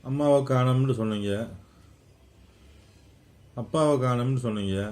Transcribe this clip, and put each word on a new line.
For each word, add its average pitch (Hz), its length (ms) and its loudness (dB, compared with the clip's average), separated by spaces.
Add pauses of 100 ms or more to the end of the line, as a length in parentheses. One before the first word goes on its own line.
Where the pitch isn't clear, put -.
அம்மாவை 143 400 4
காணோம்னு 127 500 2
சொன்னீங்க, 104 320 -2 (2250)
அப்பாவை 151 420 0
காணோம்னு 127 420 0
சொன்னீங்க 101 320 -2 (160)